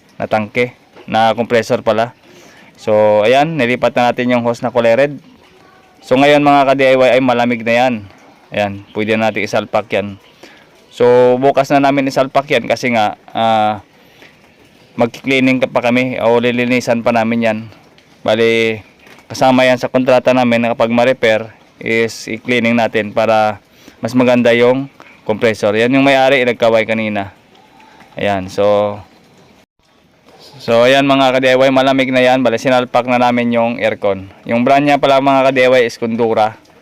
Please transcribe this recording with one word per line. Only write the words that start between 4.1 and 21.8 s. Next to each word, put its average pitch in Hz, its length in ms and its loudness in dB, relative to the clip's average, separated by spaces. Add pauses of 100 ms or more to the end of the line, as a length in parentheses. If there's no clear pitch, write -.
natin 123 220 -2
yung 120 100 0
hose 117 160 -4
na 120 140 -6
kulay 117 240 2
red. 143 180 0 (840)
So, - 160 -2
ngayon, 143 260 4
mga 143 260 2
ka-D 135 160 0
I 131 120 4
Y, 127 80 4 (120)
ay 131 60 2
malamig 120 420 0
na 117 120 -2
yan. 123 180 2 (560)
Ayan, 104 240 -4 (220)
pwede 110 200 -2
na 110 140 0
natin 104 160 -6
isalpak 107 460 -4
yan. 101 280 -6 (720)
So, 123 480 4
bukas 139 320 0
na 143 80 2
namin 139 320 0
isalpak 135 380 -2
yan 120 180 -2
kasi 120 240 -4
nga, 107 240 0 (160)
ah, 110 480 -2 (1200)
mag-cleaning 131 640 -2
pa 127 160 -2
kami 123 420 -2
o 117 220 2
lilinisan 120 640 -2
pa 120 100 0
namin 117 300 -2
yan. 110 140 -2 (680)
Bali, 113 580 0 (480)
kasama 127 320 2
yan 127 160 2
sa 127 80 -6
kontrata 127 480 2
namin 120 300 0
na 117 100 -2
kapag 117 160 0
ma-repair 117 600 0 (260)
is 113 500 -4